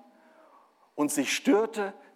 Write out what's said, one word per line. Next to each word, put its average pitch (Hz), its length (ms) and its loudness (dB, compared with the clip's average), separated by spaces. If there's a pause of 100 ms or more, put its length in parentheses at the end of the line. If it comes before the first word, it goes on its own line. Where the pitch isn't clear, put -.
(960)
und 147 160 0
sich - 240 -2
störte, 277 580 0 (220)